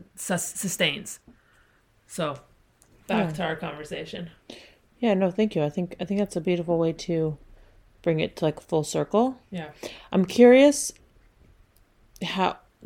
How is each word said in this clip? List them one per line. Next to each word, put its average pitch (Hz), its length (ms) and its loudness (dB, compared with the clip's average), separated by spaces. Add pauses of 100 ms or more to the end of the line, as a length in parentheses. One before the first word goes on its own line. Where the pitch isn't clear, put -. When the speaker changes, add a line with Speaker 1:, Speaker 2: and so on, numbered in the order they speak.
(160)
Speaker 1:
sus-, - 440 -6
sustains. 160 600 -6 (880)
So 147 320 -8 (680)
back 208 200 0
Speaker 2:
Yeah. 160 60 -4
Speaker 1:
to 175 100 -6
our 160 120 -4
conversation. 160 760 -12 (680)
Speaker 2:
Yeah, 226 140 2
no, 190 180 2
thank 214 240 -2
you. 156 80 0
I 151 60 0
think, 175 320 -6
I 185 40 -6
think 202 140 -2
that's 196 160 -2
a 170 60 -4
beautiful 175 380 0
way 165 140 2
to 160 440 -4 (640)
bring 160 180 0
it 175 180 -4
to, 170 80 -2
like, 151 140 0
full 156 240 -2
circle. 214 560 0 (120)
Speaker 1:
Yeah. 160 180 -10 (420)
Speaker 2:
I'm 190 140 2
curious 262 640 8 (1300)
how, 180 340 -2 (280)